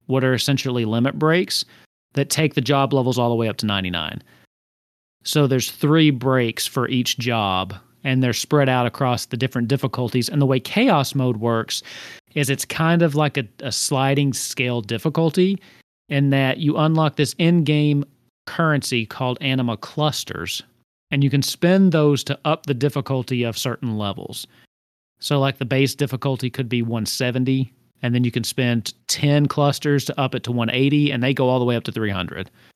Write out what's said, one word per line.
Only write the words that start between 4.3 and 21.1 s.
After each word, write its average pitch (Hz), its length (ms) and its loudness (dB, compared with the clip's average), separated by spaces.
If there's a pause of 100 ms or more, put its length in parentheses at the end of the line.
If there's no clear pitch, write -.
So 147 240 2
there's 127 240 0
three 156 400 4
breaks 123 560 0
for 123 220 -2
each 123 280 0
job, 101 560 -2 (300)
and 131 200 2
they're 123 100 2
spread 143 360 2
out 127 160 2
across 123 420 -2
the 123 100 -8
different 120 300 -2
difficulties. 127 640 -2
And 147 120 0
the 139 40 4
way 165 140 2
chaos 196 560 0
mode 127 220 0
works 113 440 -2 (540)
is 143 140 0
it's 135 160 -2
kind 165 380 2
of 147 120 2
like 151 220 2
a, 120 100 -4 (140)
a 131 100 -6
sliding 139 640 0
scale 123 480 -4
difficulty 165 800 0 (500)
in 139 220 2
that 135 260 2
you 151 200 0
unlock 156 380 2
this 147 220 -2
in-game 151 640 4 (440)
currency 135 580 0
called 123 340 -4
anima 131 380 -2
clusters, - 840 -4 (500)